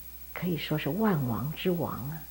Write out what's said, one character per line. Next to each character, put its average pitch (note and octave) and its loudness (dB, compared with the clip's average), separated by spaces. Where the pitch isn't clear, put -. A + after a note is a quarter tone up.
可 - -4
以 F3+ 2
说 D3+ 0
是 D3+ 0
万 E3+ 4
王 A#2+ 0
之 - 0
王 C#3+ 0
啊。 D#3+ -8